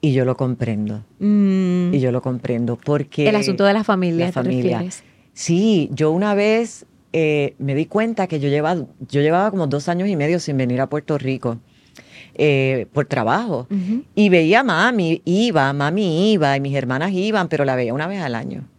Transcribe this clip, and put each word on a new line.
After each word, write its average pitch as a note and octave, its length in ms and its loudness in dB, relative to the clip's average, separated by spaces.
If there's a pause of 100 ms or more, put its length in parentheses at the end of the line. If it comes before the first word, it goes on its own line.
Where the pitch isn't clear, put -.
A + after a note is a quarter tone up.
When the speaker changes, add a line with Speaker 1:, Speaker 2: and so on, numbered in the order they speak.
Speaker 1:
Y D3+ 100 2
yo B2+ 140 2
lo B2+ 100 0
comprendo. A2 640 -4 (160)
Speaker 2:
Mm. F#3+ 760 0
Speaker 1:
Y C#3+ 60 2
yo B2+ 120 0
lo B2+ 80 -2
comprendo, A#2+ 560 -4
porque D3 520 -2
Speaker 2:
El G#3+ 80 2
asunto G3 280 0
de G3+ 80 4
la G#3+ 120 0
familia, F3 420 0
Speaker 1:
la F3+ 60 -4
Speaker 2:
¿te - 0 - (100)
Speaker 1:
familia. B2 360 0
Speaker 2:
refieres? F3+ 240 -8 (300)
Speaker 1:
Sí, F3+ 600 2
yo D3+ 180 0
una G3+ 240 0
vez, G#3+ 500 0 (300)
eh, D3+ 440 0
me C#3 160 -4
di D#3 120 0
cuenta G#3+ 400 -2
que E3 140 -4
yo C#3+ 100 -2
lleva-, D3+ 260 0 (320)
yo C#3+ 140 0
llevaba F3 280 2
como F#3 160 -2
dos C#3+ 220 -2
años F3 200 -2
y G3 80 0
medio D#3 240 0
sin D3+ 180 -4
venir B2+ 240 0
a C3 60 -2
Puerto D3 280 -4
Rico, B2 420 -4 (760)
eh, C3+ 580 2
por C#3+ 140 0
trabajo. C3 640 -2
Speaker 2:
Ujú. G3+ 320 -4 (120)
Speaker 1:
Y G#3 140 4
veía F3+ 320 6
a C4+ 40 0
mami, F#3 600 0
iba, E3+ 480 2
mami E3+ 600 0
iba, D3+ 240 2
y C#3 40 -2
mis C#3 140 -4
hermanas C#3 380 -2
iban, F#3+ 360 -2
pero D3 160 -2
la C3 120 0
veía A#2+ 180 -2
una D3 120 -4
vez G3 140 -8
al C3+ 140 -4
año. C3 300 -10 (140)